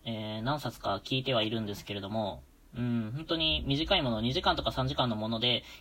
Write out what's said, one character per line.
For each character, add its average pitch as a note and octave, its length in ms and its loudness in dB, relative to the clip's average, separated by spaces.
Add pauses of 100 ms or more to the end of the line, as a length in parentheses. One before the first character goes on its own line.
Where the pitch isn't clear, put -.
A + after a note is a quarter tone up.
え G#2+ 360 -4
ー、 - 20 -6
何 C#3+ 180 0
冊 A#2+ 200 -6
か G2 240 -2
聞 C3+ 140 0
い C3 60 -2
て C3+ 100 2
は A2 80 4
い A2 80 0
る A2+ 100 0
ん G#2+ 60 -2
で G2+ 80 -2
す - 100 -10
け G2+ 100 -6
れ G2+ 60 -4
ど G2 100 -6
も、 G#2+ 320 -2 (300)
う A#2+ 80 -6
ん、 A#2 360 0
本 D#3+ 80 -6
当 E3 120 0
に D#3+ 300 2
短 D#3 300 4
い D#3+ 60 4
も B2 80 2
の、 A2 100 0
二 A#2+ 120 2
時 F3+ 100 0
間 F3+ 120 4
と - 80 -2
か - 80 0
三 C3 160 0
時 C#3+ 80 0
間 B2+ 160 2
の G#2+ 60 0
も G#2+ 120 -2
の A2+ 120 -2
で、 A#2+ 240 2 (160)